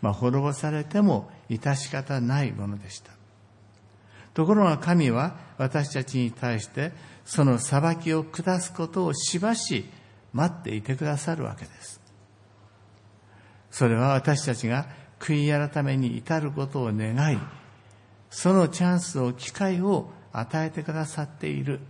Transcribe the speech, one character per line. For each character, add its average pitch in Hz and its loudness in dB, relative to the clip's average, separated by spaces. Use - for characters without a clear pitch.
ま 110 4
あ、 - 0
滅 123 2
ぼ 143 0
さ 151 -4
れ 151 -2
て 202 0
も 160 4
致 135 0
し - -6
方 139 -4
な 135 2
い 113 0
も 101 -6
の 101 -6
で 101 -14
し - -16
た。 - -20
と 160 2
こ 190 6
ろ 208 8
が 160 4
神 165 4
は 135 0
私 139 0
た 135 -2
ち 127 -2
に 120 2
対 117 -2
し - -12
て 151 -6
そ - 2
の 127 6
裁 156 2
き 165 0
を 160 2
下 175 -2
す - -8
こ 165 -4
と 180 -2
を 156 0
し - -2
ば 214 2
し 127 -4
待 165 0
っ - -16
て 107 -6
い 104 -4
て 131 -4
く 131 -6
だ 147 -2
さ 165 -4
る 156 -6
わ 107 -6
け - -12
で - -18
す。 - -18
そ 127 2
れ 113 4
は 127 4
私 139 2
た 127 0
ち 117 -4
が 131 -2
悔 147 0
い 147 0
改 147 -2
め 135 0
に 120 0
至 160 -2
る 147 -2
こ 139 -4
と 139 -4
を 110 0
願 113 2
い、 104 0
そ - 2
の 180 6
チ - -2
ャ 180 4
ン 175 2
ス 175 -4
を、 123 0
機 - -10
会 190 -2
を 190 0
与 156 -4
え - -4
て 156 -8
く 156 -6
だ 156 -4
さ 151 -6
っ 143 -6
て - -10
い 143 -4
る 135 -4